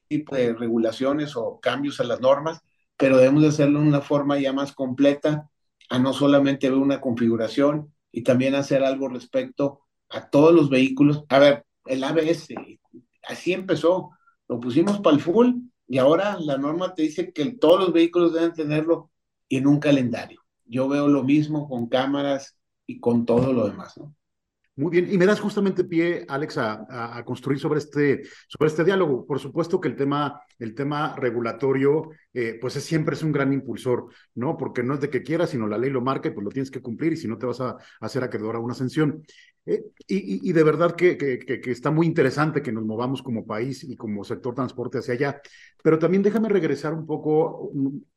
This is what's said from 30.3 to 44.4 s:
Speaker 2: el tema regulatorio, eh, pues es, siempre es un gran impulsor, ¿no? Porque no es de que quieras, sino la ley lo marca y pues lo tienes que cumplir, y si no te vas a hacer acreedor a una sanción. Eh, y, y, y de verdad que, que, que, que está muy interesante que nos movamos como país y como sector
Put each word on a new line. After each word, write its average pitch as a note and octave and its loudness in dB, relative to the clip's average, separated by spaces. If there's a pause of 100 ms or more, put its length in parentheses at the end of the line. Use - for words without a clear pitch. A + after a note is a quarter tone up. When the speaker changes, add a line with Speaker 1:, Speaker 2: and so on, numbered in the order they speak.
Speaker 2:
el A2 -10
tema D3 -4
regulatorio, C3+ 0 (240)
eh, A#2 -4
pues B2 -8
es, C#3 -8
siempre D#3 -2
es D3 -8
un D#3 0
gran C#3 0
impulsor, B2 -4 (240)
¿no? D3 -4
Porque B2 -6
no C3 -4
es C#3+ -6
de C#3 -4
que A#2+ -4
quieras, E3 -2
sino A#2 -4
la G#2 -4
ley B2+ -2
lo C3 -2
marca C3+ -4
y - -6
pues G2+ -10
lo G2+ -8
tienes C3 -6
que - -12
cumplir, D#3+ -4
y - -6
si D#3+ -8
no A2 -6
te - -8
vas A#2+ -6
a B2 -6 (240)
hacer A2+ -6
acreedor A2+ -6
a - -6
una A#2+ -6
sanción. C3 -2 (420)
Eh, F3 -4 (260)
y, F#3+ -2
y, F#3+ -6
y - 0
de D#3+ 4
verdad E3 2
que, E3+ 2
que, C3 -4
que, A#2+ -6
que B2+ -6
está B2 -4
muy D#3 2
interesante D3 0
que A2+ -6
nos A2+ -6
movamos A#2+ -4
como A2+ -6
país A#2 -8
y C3 -14
como G#2 -8
sector A#2+ -8